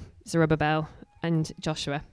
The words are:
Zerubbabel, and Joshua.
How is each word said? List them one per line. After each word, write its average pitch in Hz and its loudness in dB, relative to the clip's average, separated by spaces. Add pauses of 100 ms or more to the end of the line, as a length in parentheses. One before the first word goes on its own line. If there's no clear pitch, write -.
(280)
Zerubbabel, 156 2 (320)
and 160 0
Joshua. 151 -4